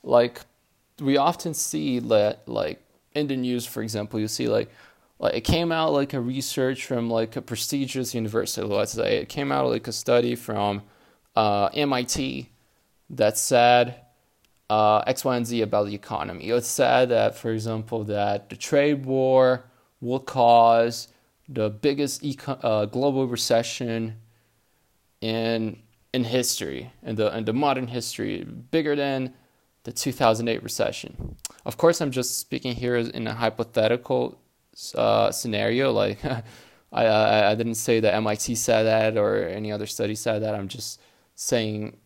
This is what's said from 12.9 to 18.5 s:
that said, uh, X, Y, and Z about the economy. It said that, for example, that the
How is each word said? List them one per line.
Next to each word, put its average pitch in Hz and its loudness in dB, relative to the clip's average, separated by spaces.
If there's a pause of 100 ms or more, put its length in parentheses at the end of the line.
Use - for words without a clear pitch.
that 110 2
said, 120 4 (680)
uh, 107 6
X, 127 -2
Y, 127 0
and 120 -2
Z 120 -2
about 104 0
the 101 -8
economy. 90 -8
It 120 0
said 123 2
that, 110 2
for 113 -6
example, 110 -4
that 104 -4
the - -16